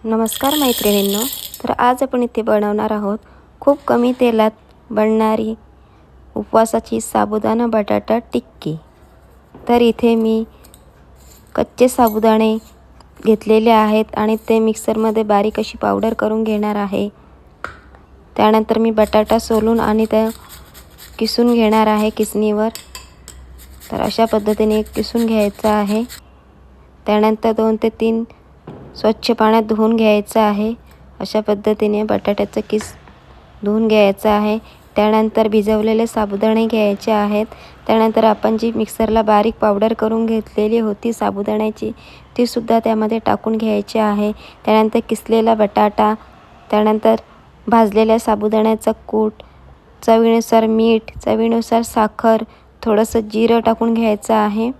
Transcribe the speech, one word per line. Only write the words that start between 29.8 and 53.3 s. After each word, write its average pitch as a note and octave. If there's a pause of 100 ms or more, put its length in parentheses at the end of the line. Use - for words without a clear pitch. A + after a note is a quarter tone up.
घ्यायचं G#3+
आहे. G#3 (480)
अशा G#3+
पद्धतीने G#3+
बटाट्याचं G3+ (100)
किस G#3 (840)
धुवून A3
घ्यायचं G#3
आहे. G#3+ (380)
त्यानंतर A3
भिजवलेले A3
साबुदाणे A3
घ्यायचे G#3+
आहेत. G#3 (400)
त्यानंतर A3
आपण A3
जी A3+
मिक्सरला A3
बारीक G#3+
पावडर G#3+
करून A3
घेतलेली A3
होती A3
साबुदाण्याची, G#3+ (460)
तीसुद्धा A#3
त्यामध्ये A3
टाकून A3
घ्यायची G#3+
आहे. G#3 (340)
त्यानंतर A3
किसलेला A3+
बटाटा, G#3+ (580)
त्यानंतर G#3+ (500)
भाजलेल्या A3
साबुदाण्याचा G#3+ (140)
कूट, G#3+ (600)
चवीनुसार A3+
मीठ, A3
चवीनुसार A3+
साखर, A3 (400)
थोडंसं A3